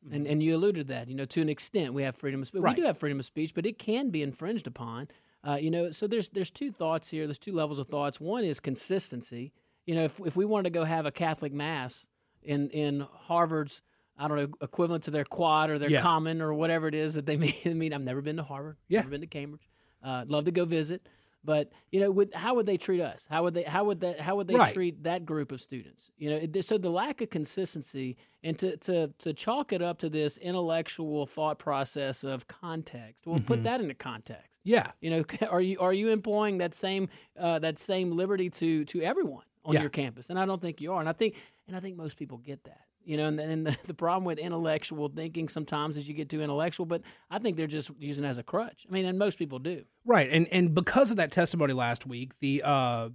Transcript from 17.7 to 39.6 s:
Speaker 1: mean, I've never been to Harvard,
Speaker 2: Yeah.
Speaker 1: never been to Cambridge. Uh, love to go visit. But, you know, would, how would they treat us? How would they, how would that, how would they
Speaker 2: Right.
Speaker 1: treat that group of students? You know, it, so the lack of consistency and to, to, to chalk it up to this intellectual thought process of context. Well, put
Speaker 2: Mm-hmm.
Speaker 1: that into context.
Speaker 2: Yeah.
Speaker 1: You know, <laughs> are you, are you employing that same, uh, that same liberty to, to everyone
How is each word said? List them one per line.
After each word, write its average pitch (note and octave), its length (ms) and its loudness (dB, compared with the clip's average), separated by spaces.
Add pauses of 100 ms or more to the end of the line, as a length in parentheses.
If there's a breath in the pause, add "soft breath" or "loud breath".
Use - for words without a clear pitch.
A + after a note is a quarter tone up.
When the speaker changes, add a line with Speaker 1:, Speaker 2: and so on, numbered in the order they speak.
Speaker 1:
mean, D#3+ 200 0
I've C#3+ 80 -4
never C3 200 -2
been D3+ 160 -4
to D#3+ 60 -4
Harvard, C#3+ 340 -10 (100)
Speaker 2:
Yeah. G3+ 120 4
Speaker 1:
never C3+ 120 -2
been C#3+ 100 -6
to D#3+ 60 -10
Cambridge. D3 420 -12 (340)
Uh, B2+ 240 -4
love D3+ 180 2
to F3 60 4
go F3 140 2
visit. E3 420 -2 (360 soft breath)
But, D3+ 280 2 (200 soft breath)
you F#3+ 80 4
know, G3+ 120 6
would, G3 240 4
how A3+ 180 0
would A3+ 140 2
they F#3+ 100 2
treat F3+ 240 0
us? - 260 -6
How D#3+ 140 0
would F3 140 2
they, F3 80 0
how E3+ 220 0
would G3 160 0
that, F3 180 -2
how E3+ 160 -2
would G3+ 120 -2
they G3 60 4
Speaker 2:
Right. G#3+ 220 6
Speaker 1:
treat F3 300 -2
that E3+ 200 -2
group D3+ 260 -4
of C3 80 -8
students? - 560 -14
You D3+ 140 -4
know, D3+ 60 2
it, D#3+ 280 -2
so A3 140 0
the F3+ 140 0
lack G#3+ 300 -2
of - 100 -4
consistency C#3+ 840 -6 (280 soft breath)
and D#3+ 160 -4
to, F#3 180 -2
to, E3 300 0 (100)
to D#3 160 -4
chalk B3+ 400 -2
it F3 80 0
up F3 180 -2
to E3 100 -4
this D3+ 280 0
intellectual E3 880 -2
thought D3+ 320 -2
process C#3 640 -4
of C3 240 -6
context. D3+ 800 -10
Well, E3 140 2
put A#2 180 2
Speaker 2:
Mm-hmm. A2+ 60 0
Speaker 1:
that B3 180 0
into D3+ 140 -4
context. - 560 -12 (120)
Speaker 2:
Yeah. G#3 280 4 (100)
Speaker 1:
You E3 80 -4
know, E3 140 2 (140)
<laughs> G3 120 0
are F3+ 120 4
you, F#3+ 180 2
are F#3 140 4
you G#3 160 2
employing G#3 500 2
that E3+ 160 -2
same, F#3+ 340 -2 (300 soft breath)
uh, E3+ 180 2
that D#3 220 -2
same F#3 320 0
liberty F#3 400 0
to, D#3+ 340 2
to E3 160 -4
everyone F3+ 440 -2 (200)